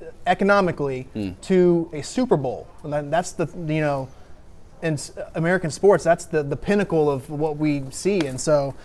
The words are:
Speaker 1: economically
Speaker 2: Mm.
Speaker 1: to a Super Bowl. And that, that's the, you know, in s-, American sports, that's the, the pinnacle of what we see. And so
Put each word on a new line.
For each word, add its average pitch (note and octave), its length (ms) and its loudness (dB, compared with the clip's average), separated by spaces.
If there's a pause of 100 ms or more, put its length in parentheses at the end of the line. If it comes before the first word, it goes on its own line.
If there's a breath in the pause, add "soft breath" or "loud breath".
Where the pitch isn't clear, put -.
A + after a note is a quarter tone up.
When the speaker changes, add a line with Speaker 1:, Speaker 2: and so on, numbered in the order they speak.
(280)
Speaker 1:
economically F3 880 0
Speaker 2:
Mm. G2 280 -6
Speaker 1:
to F3 500 4
a D3+ 80 -8
Super B3 340 0
Bowl. C3 320 -4 (160)
And D3+ 80 -10
that, D3 180 -4
that's D#3+ 220 -2
the, E3 160 -4 (180)
you D#3 140 -2
know, C#3 300 -2 (720 soft breath)
in D#3+ 140 -2
s-, - 180 -10 (220)
American E3+ 360 0
sports, F#3+ 320 6
that's - 220 2
the, D#3 180 0
the C#3 140 -4
pinnacle F3 520 2
of C3+ 200 -2
what D3+ 260 -2
we D3 360 0
see. G3 360 0
And B2+ 140 -8
so C#3+ 320 2 (120)